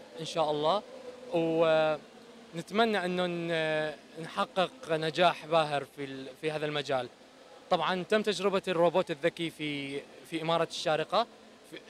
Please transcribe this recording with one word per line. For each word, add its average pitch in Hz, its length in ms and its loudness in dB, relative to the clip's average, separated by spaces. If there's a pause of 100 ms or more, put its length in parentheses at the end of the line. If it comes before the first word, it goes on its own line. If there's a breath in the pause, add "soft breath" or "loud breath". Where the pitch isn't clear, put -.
(200)
إن 160 40 -8
شاء 156 260 0
الله، 156 320 2 (500)
ونتمنى 165 1700 0
إنه 180 220 0
ن-، 160 680 -2 (280)
نحقق 185 480 -2 (200)
نجاح 160 560 2
باهر 151 380 0 (120)
في 143 80 -8
ال-، 135 240 -10 (120)
في 156 100 -4
هذا 151 160 -4
المجال. 139 420 -2 (640)
طبعًا 175 320 2
تم 214 200 2
تجربة 196 460 0
الروبوت 175 420 4
الذكي 165 400 -2
في، 143 500 -6 (300)
في 160 120 -6
إمارة 165 280 2
الشارقة 156 560 0 (440)
في، 160 200 -16